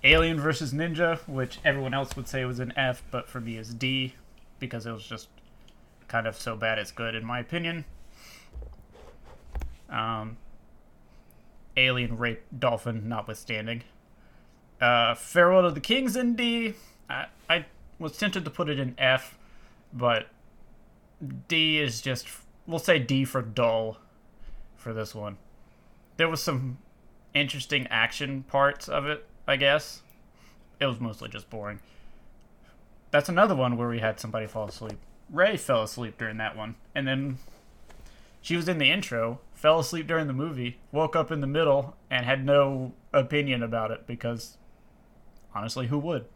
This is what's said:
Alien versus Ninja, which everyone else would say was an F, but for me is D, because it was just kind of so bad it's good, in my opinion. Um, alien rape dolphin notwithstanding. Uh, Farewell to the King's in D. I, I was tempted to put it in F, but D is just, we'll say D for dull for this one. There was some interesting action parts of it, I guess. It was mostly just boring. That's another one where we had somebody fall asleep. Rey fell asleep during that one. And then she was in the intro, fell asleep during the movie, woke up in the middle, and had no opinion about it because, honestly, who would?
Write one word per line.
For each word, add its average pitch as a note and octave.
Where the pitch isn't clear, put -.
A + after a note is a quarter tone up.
Alien D#3+
versus C#3+
Ninja, E3
which C3
everyone C3+
else C#3
would C3
say C3
was B2
an B2
F, B2+
but B2
for B2
me A2+
is A2
D, C3
because A#2
it A#2
was A2
just -
kind A2+
of G#2+
so A2+
bad A2
it's G2+
good, A2+
in A2+
my A#2+
opinion. E3+
Um, A2+
alien B2
rape A#2
dolphin A#2
notwithstanding. A2+
Uh, A#2+
Farewell F3+
to F3
the D3
King's A#3+
in A#3+
D. A#3
I, C3
I E3+
was D#3+
tempted F3+
to D3+
put D#3
it C#3
in B2+
F, C3
but A#2+
D D#3+
is B2
just, B2+
we'll E3
say E3+
D C3+
for C3
dull A2+
for A#2
this A2
one. G#2
There E3
was D#3+
some C3
interesting C#3
action C3
parts C#3+
of C#3+
it, D3
I C#3+
guess. C#3
It C#3
was A#2+
mostly A2+
just A2
boring. G#2
That's D3
another F#3
one B2
where A#2+
we A#2
had A2
somebody A2
fall G#2+
asleep. G#2
Rey F#3
fell B2
asleep A2
during A2
that A2
one. A2
And C#3
then C3+
she E3+
was E3
in F3
the C#3
intro, A#2+
fell D#3+
asleep D#3
during D#3+
the C3+
movie, C3
woke D#3
up D#3+
in D#3
the C#3
middle, C#3
and B2
had C3+
no C#3
opinion C3+
about A2+
it -
because, A#2+
honestly, A2+
who D3
would? D3